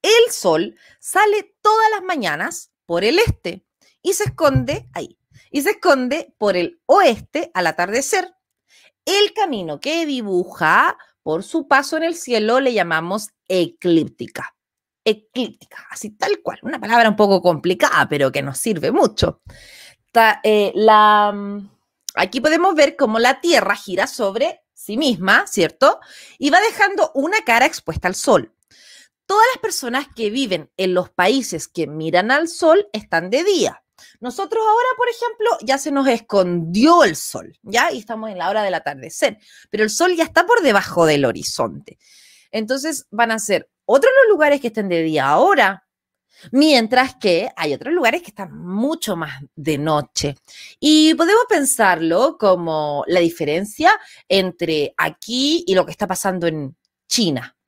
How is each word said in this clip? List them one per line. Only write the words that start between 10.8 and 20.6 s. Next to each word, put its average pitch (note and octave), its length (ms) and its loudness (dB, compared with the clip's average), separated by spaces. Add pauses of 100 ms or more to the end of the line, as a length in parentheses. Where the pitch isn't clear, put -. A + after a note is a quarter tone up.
por D#3+ 200 -4
su D#4 240 -6
paso C#4+ 300 0
en D#4+ 60 -4
el E4 120 -4
cielo A#3 460 0
le B3+ 140 -2
llamamos F3 560 -4 (180)
eclíptica. E3+ 1040 -2 (480)
Eclíptica, - 880 -8
así - 200 -14
tal G4+ 320 -4
cual. - 180 -10
Una D4 180 -10
palabra A3+ 300 2
un G#3+ 80 0
poco G3 240 2
complicada, E3+ 680 0
pero C#3 240 0
que C#3 120 -4
nos C#3 160 -10
sirve E3 340 -4
mucho. C4+ 480 0 (720)
Ta-, A3+ 320 4
eh, G#3 300 2